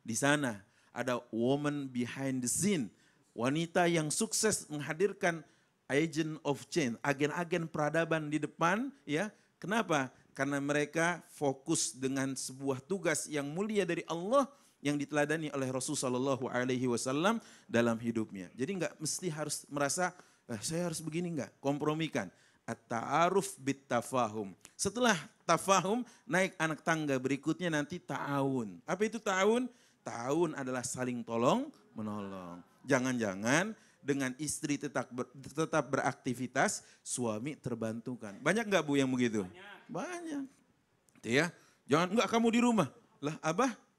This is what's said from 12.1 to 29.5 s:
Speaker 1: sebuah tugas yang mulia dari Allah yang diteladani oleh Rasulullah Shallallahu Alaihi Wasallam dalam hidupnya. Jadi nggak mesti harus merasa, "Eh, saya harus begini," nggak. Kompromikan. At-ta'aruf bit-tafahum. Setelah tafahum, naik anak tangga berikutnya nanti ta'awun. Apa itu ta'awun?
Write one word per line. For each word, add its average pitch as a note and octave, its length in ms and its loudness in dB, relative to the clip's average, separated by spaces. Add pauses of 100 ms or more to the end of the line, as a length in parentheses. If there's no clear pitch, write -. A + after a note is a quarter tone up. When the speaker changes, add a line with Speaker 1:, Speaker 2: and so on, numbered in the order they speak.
Speaker 1:
sebuah C3+ 460 -4
tugas E3 440 -2
yang C#3+ 220 -4
mulia G3+ 360 -2
dari E3+ 220 -2
Allah G#3 460 0 (260)
yang C#3+ 160 0
diteladani D3 560 0
oleh C3+ 180 -2
Rasulullah C3 400 -2
Shallallahu C3 400 0
Alaihi B2+ 380 0
Wasallam C#3+ 560 0 (240)
dalam A#2 320 4
hidupnya. A2 560 -4
Jadi D3+ 240 -4
nggak E3 180 -4
mesti D#3 320 -4
harus D3+ 400 -6
merasa, D3 460 0 (320)
"Eh, A2 160 -6
saya E3 240 -4
harus D#3+ 160 -6
begini," E3 320 -4
nggak. B2 240 -6
Kompromikan. C#3+ 720 -2 (340)
At-ta'aruf D#3 960 0
bit-tafahum. A#2+ 960 -2 (200)
Setelah G#3+ 440 2 (260)
tafahum, G3+ 600 4 (180)
naik F#3 320 2
anak D#3+ 260 0
tangga D#3 360 2
berikutnya D3+ 520 0
nanti D3+ 280 -2
ta'awun. C3+ 840 -2
Apa F3 200 -2
itu A3 140 -2
ta'awun? G#3+ 480 4 (360)